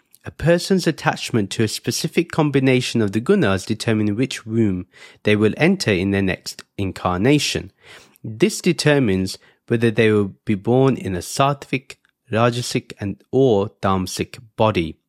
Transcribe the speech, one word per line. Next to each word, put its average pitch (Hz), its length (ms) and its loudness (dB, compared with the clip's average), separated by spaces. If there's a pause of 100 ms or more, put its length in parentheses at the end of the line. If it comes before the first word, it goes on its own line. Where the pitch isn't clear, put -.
(260)
a - 60 -14
person's 175 560 0
attachment 127 640 -2
to 113 120 -2
a 107 40 0
specific - 640 -4
combination 135 680 2
of 101 100 0
the 110 100 -2
gunas 123 440 2
determine 107 500 -2
which 131 300 -4
womb 110 420 0 (360)
they 107 120 4
will 107 220 2
enter 180 340 2
in 98 200 0
their 98 100 0
next - 420 -6 (140)
incarnation. 95 920 -2 (520)
This 123 360 -2
determines 131 760 2 (300)
whether 117 240 2
they 110 200 4
will 101 220 2 (120)
be 110 100 0
born 123 420 2
in 95 180 -6
a 90 40 -4
sattvic, - 800 -4 (340)
rajasic, 120 680 -2
and 101 320 -8
or 113 380 4 (120)
tamasic 92 580 -2 (160)
body." 98 420 0 (120)